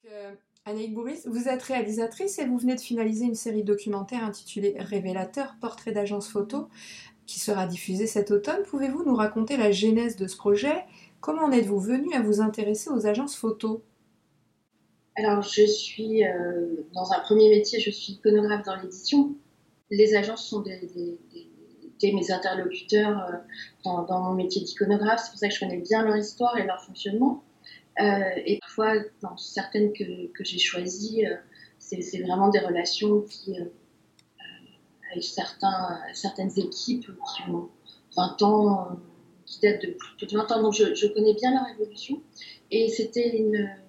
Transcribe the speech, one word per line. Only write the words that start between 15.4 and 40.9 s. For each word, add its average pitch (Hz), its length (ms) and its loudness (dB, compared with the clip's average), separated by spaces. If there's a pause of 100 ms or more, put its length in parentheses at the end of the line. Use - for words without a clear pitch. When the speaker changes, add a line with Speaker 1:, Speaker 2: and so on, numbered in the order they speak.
Speaker 2:
je 208 240 6
suis, 214 580 0
euh, 175 680 -2
dans 185 200 -2
un 175 80 2
premier 214 280 8
métier, 208 320 6
je 208 100 -2
suis - 240 -10
iconographe 208 500 4
dans 190 120 -6
l'édition. 277 580 2 (560)
Les 214 240 6
agences 214 320 0
sont 208 140 -4
des, 190 180 -10
des, 175 400 -8 (140)
des, - 180 -20 (500)
des, 196 120 4
mes 190 180 0
interlocuteurs, 190 1000 0
euh, 175 80 -6 (480)
dans, 175 200 -2
dans 185 160 0
mon 185 140 -2
métier 185 280 -2
d'iconographe. 208 600 0
C'est - 60 -14
pour - 80 -20
ça 208 100 0
que 196 60 -2
je - 60 -6
connais 180 180 -4
bien 220 260 2
leur 214 120 4
histoire 240 400 -2
et 196 80 -2
leur 185 200 -6
fonctionnement. 208 580 -2 (580)
Euh, 202 200 4 (260)
et 202 140 0
parfois, 220 340 0 (280)
dans 185 140 -10
certaines 208 560 -2
que, 180 400 -8
que 190 120 -12
j'ai 180 140 -6
choisies, 196 680 -2
euh, - 80 -2 (440)
c'est, 180 220 -10
c'est 180 220 -8
vraiment 185 260 4
des 208 120 6
relations 208 600 2
qui, 190 360 -10
euh, 170 60 -8
euh, - 1500 -20
avec - 140 -8
certains, 185 760 -2 (140)
certaines 190 440 -4
équipes - 480 -4
qui 180 440 -10
ont 170 180 -6 (480)
vingt 180 260 -2
ans, 202 500 4
euh, - 20 -8 (520)
qui - 140 -16
datent 208 220 4
de 185 100 -6
plus - 340 -14
de 202 100 -4
vingt 214 160 0
ans. 220 100 2
Donc, 214 120 4
je, 196 200 4